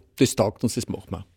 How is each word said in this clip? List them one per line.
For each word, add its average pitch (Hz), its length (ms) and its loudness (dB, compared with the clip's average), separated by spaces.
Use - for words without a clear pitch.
das - 200 4
taugt 107 260 0
uns, 117 120 0
das - 140 -6
machen - 220 -10
wir? 95 140 -10